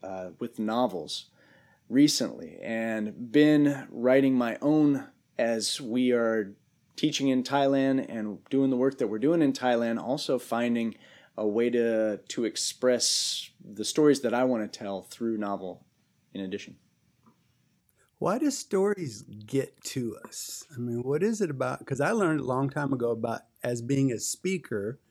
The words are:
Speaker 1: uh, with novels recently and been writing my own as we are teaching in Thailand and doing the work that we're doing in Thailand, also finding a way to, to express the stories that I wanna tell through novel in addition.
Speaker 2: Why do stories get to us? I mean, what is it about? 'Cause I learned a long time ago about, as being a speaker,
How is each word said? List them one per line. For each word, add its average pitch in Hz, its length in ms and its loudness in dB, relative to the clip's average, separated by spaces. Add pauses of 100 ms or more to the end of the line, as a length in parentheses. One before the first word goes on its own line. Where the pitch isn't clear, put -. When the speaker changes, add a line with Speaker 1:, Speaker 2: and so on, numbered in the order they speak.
Speaker 1:
uh, 92 360 -10
with 117 200 -8
novels 107 680 -2 (640)
recently 104 720 2
and 113 720 -6
been 147 580 6
writing 131 440 4
my 120 280 0
own 147 460 4 (300)
as 113 420 0
we 123 320 2
are 113 420 0 (420)
teaching 139 320 0
in 127 140 4
Thailand 139 640 2
and 107 300 -6 (100)
doing 135 220 2
the 127 60 2
work 131 220 2
that 120 100 0
we're 107 100 -4
doing 160 240 2
in 135 100 4
Thailand, 117 480 0
also 127 380 -2
finding 117 560 -2 (420)
a 107 100 -4
way 117 240 2
to, 113 480 2 (100)
to 123 160 -4
express - 1080 0 (140)
the 104 200 -10
stories 147 360 4
that 117 140 -2
I 123 100 2
wanna 117 240 0
tell 98 340 -8
through 113 360 -6
novel 95 460 -6 (500)
in 98 80 -8
addition. 98 340 -10 (1400)
Speaker 2:
Why 196 200 0
do 302 120 0
stories 190 720 -2
get 107 640 -6
to 120 400 -6
us? - 400 -14 (120)
I - 20 -8
mean, 120 240 -4
what 143 200 -2
is 214 180 0
it 180 100 0
about? 131 340 -4
'Cause 135 160 -4
I 156 120 2
learned 170 280 2
a 131 40 -6
long 131 260 0
time 139 220 -2
ago 120 180 0
about, 113 300 -2 (240)
as 120 180 -2
being 135 300 2
a 104 80 -4
speaker, 139 800 -4 (100)